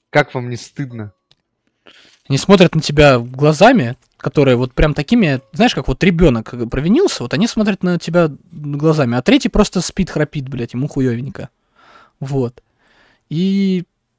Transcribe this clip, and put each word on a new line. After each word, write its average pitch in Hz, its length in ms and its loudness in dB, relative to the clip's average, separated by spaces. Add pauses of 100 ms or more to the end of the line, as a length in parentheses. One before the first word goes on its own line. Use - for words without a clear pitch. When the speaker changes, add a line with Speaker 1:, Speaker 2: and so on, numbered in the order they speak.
(100)
Speaker 1:
Как 147 240 0
вам 123 160 -6
не 120 60 -8
стыдно? 120 560 -12 (1160)
Speaker 2:
Они 139 100 -2
смотрят 185 360 4
на 160 60 0
тебя 143 380 4
глазами, 143 760 2 (220)
которые 135 380 2
вот 127 160 -2
прям 156 220 2
такими, 151 460 0 (120)
знаешь, 226 220 2
как - 140 -6
вот 135 160 -4
ребёнок 160 500 2 (160)
провинился, 202 540 0
вот - 100 -6
они 190 140 0
смотрят 208 340 -4
на 175 160 0
тебя 165 320 0 (220)
глазами, 147 640 -2
а 254 40 -2
третий 240 260 2
просто 202 320 0
спит, - 300 -6
храпит, 147 380 -6
блядь, 117 260 -8
ему 127 120 -4
хуёвенько. 127 600 -4 (720)
Вот. 135 420 -6 (680)
И... 190 540 0 (360)